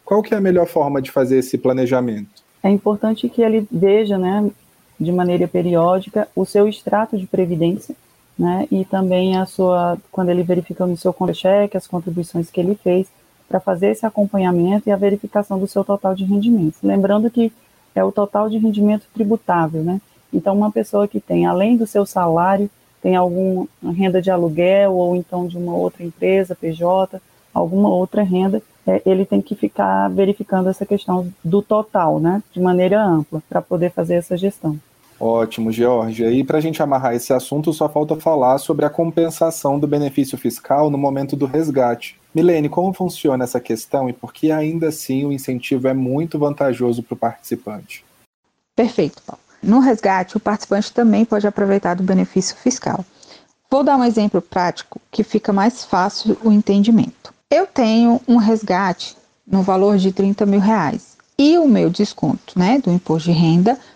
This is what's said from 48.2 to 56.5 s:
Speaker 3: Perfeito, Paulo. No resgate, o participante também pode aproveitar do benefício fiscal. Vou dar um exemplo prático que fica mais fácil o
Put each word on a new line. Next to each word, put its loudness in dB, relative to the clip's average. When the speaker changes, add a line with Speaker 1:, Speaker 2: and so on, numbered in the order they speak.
Speaker 3:
Perfeito, -2
Paulo. -16
No 4
resgate, 2
o -2
participante -2
também 4
pode 0
aproveitar 0
do -4
benefício 0
fiscal. -4
Vou 2
dar 4
um 4
exemplo 2
prático -4
que -2
fica -2
mais 0
fácil -2
o 4